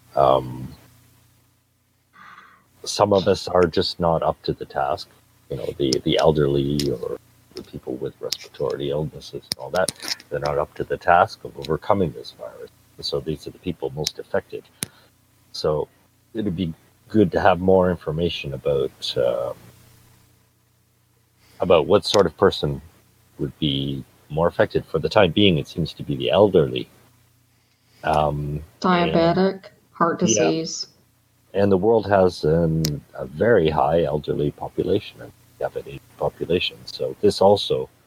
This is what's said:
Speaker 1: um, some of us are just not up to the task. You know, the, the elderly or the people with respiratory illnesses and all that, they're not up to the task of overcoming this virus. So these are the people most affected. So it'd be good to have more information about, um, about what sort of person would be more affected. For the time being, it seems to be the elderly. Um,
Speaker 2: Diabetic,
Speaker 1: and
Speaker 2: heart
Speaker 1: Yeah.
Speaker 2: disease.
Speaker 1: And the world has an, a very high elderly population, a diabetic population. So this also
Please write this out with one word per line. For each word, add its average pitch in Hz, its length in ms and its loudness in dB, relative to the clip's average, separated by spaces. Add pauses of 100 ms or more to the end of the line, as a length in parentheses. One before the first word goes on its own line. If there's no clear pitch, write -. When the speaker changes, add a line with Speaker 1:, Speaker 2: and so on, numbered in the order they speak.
(160)
Speaker 1:
um, 65 520 0 (2250)
some 101 300 2
of 92 120 4
us 95 220 0
are 90 160 4
just - 340 -2
not 85 240 0
up 78 200 -2
to 78 100 -4
the - 140 -8
task. 69 420 -6 (400)
You 69 80 -8
know, - 220 -8
the, 69 120 0 (140)
the 80 140 0
elderly 71 720 0
or 58 260 -8 (380)
the - 80 -14
people - 320 -12
with 67 260 -10
respiratory 65 680 -8
illnesses 71 520 -8
and - 160 -12
all 65 120 -14
that, 90 200 -2 (380)
they're - 120 -6
not 71 180 -4
up 76 160 -4
to - 100 -6
the - 140 -6
task 87 460 2
of - 140 -14
overcoming 78 540 -2
this - 200 -16
virus. - 380 -18 (300)
So 71 200 -6
these 73 260 -8
are 67 40 -14
the - 80 -20
people 80 380 -8
most 76 220 -6
affected. - 460 -8 (880)
So 76 360 -4 (460)
it'd 104 200 -4
be 82 200 -4 (340)
good 101 240 4
to 82 80 0
have 90 200 4
more 92 300 4
information 80 640 -4
about, 67 640 -4
um, 60 380 -2 (2000)
about 87 260 4
what 92 180 4
sort 98 220 4
of 78 100 -4
person 76 460 2 (560)
would 69 200 -6
be 69 460 -4 (260)
more 80 180 0
affected. - 360 -2
For - 140 -4
the 73 100 -2
time 101 220 4
being, 95 280 4
it 67 100 -6
seems 80 260 -6
to - 80 -14
be 73 140 -6
the 64 140 -4
elderly. 78 580 4 (1120)
Um, 73 600 -2 (180)
Speaker 2:
Diabetic, 170 560 2
Speaker 1:
and 190 340 -2 (220)
Speaker 2:
heart 170 280 0
Speaker 1:
Yeah. 180 60 2
Speaker 2:
disease. 160 600 0 (640)
Speaker 1:
And 101 180 2
the 95 60 4
world 104 300 4
has 95 360 4
an, 80 600 0 (100)
a 69 120 -8
very 82 440 2
high 76 320 2
elderly 73 480 -2
population, - 720 -6
a - 400 -18
diabetic - 380 -10 (180)
population. - 580 -4 (100)
So 65 340 -8
this 101 200 2
also 95 480 2 (180)